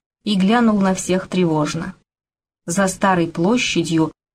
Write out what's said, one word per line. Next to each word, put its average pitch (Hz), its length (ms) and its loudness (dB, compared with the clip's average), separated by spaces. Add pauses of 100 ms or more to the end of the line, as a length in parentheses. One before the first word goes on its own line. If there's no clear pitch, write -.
(260)
и 208 100 -2
глянул 214 460 2
на 190 120 2
всех 185 360 -4
тревожно. 160 680 -2 (720)
За 190 220 0
старой 185 400 0
площадью, 165 840 0 (240)